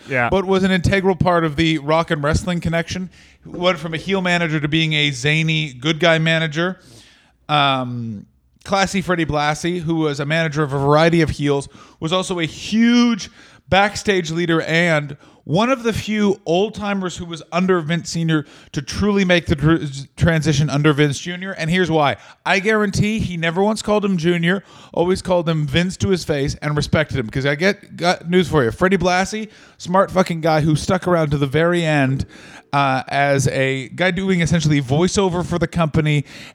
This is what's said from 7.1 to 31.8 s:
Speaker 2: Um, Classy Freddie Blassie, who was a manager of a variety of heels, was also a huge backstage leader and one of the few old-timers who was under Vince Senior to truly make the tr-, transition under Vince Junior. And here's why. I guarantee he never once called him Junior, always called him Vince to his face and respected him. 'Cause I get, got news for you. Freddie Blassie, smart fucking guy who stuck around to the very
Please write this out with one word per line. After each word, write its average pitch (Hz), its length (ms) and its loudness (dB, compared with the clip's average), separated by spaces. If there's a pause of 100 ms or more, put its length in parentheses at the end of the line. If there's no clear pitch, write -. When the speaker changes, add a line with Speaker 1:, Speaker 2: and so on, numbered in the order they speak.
Speaker 2:
Um, 123 760 -2 (380)
Classy 196 380 0
Freddie 165 240 0
Blassie, 151 560 -2
who 165 160 -2
was 147 220 -2
a 147 60 -6
manager 156 380 -2
of 135 100 -2
a 143 60 -2
variety 156 420 6
of 147 100 2
heels, 143 360 -2 (320)
was 160 140 -4
also 185 260 -2
a 160 60 0
huge 233 840 0 (380)
backstage 190 640 0
leader 165 300 0
and 156 560 0 (260)
one 214 280 0
of 247 100 0
the 226 100 0
few 208 540 0
old-timers 196 720 -2
who 180 80 -12
was 165 160 -12 (100)
under 185 300 2
Vince 160 300 -4
Senior 160 340 0 (280)
to 151 80 -4
truly 202 440 0
make 180 220 2
the 175 80 0
tr-, 151 220 4 (380)
transition 156 540 2
under 147 240 4
Vince 143 240 2
Junior. 180 360 -10
And 160 140 -6
here's 175 220 0
why. 147 280 2 (280)
I 185 140 2
guarantee 208 580 0
he 180 200 -4
never 165 260 -2
once 214 180 0
called 208 240 0
him 190 120 0
Junior, 175 460 0 (300)
always 185 300 0
called 175 260 0
him 156 160 0
Vince 170 320 -2
to 202 120 0
his 180 140 0
face 143 380 -2
and 151 160 -4
respected 151 400 0
him. 120 100 -4
'Cause 131 200 -4
I 147 80 0
get, 190 420 -2
got 170 320 -2
news 180 200 2
for 143 140 4
you. 113 60 2
Freddie 185 300 2
Blassie, 185 500 -2 (300)
smart 180 320 0
fucking 175 300 0
guy 156 200 2
who 151 140 2
stuck 185 320 -2
around 165 240 2
to 151 80 0
the 139 80 0
very 170 360 0